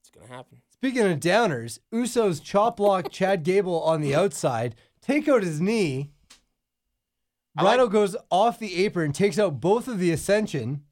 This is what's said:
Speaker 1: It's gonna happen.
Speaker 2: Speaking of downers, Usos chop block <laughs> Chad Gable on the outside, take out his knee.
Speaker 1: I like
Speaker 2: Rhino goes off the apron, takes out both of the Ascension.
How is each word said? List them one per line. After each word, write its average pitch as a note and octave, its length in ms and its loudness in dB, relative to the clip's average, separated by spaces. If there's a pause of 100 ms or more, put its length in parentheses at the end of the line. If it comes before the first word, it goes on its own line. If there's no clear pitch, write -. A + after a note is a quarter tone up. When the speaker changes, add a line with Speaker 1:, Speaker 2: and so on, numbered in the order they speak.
Speaker 1:
It's - 100 -20
gonna - 160 -20
happen. B2+ 420 -20
Speaker 2:
Speaking B3+ 320 -2 (100)
of D3+ 80 -2
downers, E3+ 600 0 (120)
Usos A3+ 520 0
chop G#3+ 340 0
block G3+ 320 2
<laughs> - 20 -12
Chad F#3+ 320 0
Gable F#3 380 0
on D#3 200 2
the C#3 140 0
outside, B2+ 600 -2 (260)
take D4 260 0
out B3 160 4
his D#3 160 -4
knee. E3+ 520 -2 (1500)
Speaker 1:
I B2+ 60 0
like A3 140 4
Speaker 2:
Rhino B3 100 4
goes G3+ 280 0 (140)
off G#3 300 2
the G3 160 -10 (100)
apron, E3 260 -2
takes G3 280 0
out E3 200 0
both G#3+ 280 0
of A3+ 120 -6
the F3+ 120 0
Ascension. D3+ 800 -2